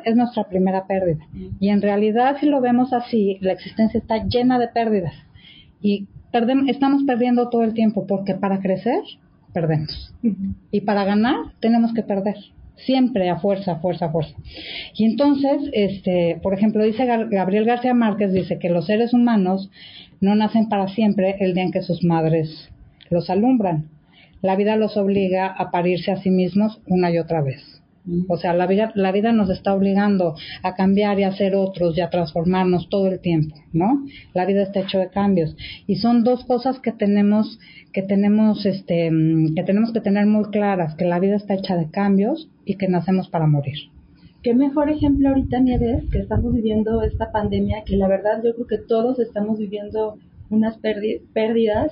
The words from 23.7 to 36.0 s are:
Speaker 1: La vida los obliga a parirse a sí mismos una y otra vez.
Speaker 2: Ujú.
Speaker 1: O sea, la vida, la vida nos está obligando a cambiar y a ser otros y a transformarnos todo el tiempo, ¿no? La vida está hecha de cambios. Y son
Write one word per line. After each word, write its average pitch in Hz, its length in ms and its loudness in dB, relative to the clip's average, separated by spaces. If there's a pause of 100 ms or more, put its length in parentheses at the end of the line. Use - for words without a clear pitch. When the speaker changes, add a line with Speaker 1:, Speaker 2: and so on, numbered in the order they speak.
Speaker 1:
La 190 140 0
vida 208 200 2
los 214 220 0
obliga 196 480 0
a 185 240 -6
parirse 180 420 0
a 190 60 -2
sí 190 140 -2
mismos 185 560 0
una 180 240 2
y 170 80 2
otra 165 240 -2
vez. 131 180 -6 (460)
Speaker 2:
Ujú. 175 200 -2
Speaker 1:
O 175 100 -2
sea, 170 160 -2
la 180 120 2
vida, 202 300 0
la 190 160 0
vida 208 200 0
nos 208 200 2
está 196 240 -2
obligando 196 600 2 (280)
a 185 100 -4
cambiar 196 460 2
y 196 40 2
a 190 80 0
ser 196 240 0
otros 190 400 0
y 180 60 0
a 170 80 -2
transformarnos 180 800 0
todo 196 180 0
el 185 120 -4
tiempo, 156 360 0 (160)
¿no? 214 320 0 (300)
La 180 120 0
vida 196 180 2
está 196 180 -4
hecha 196 160 -4
de 185 120 0
cambios. 190 460 0 (300)
Y 196 120 0
son 233 260 2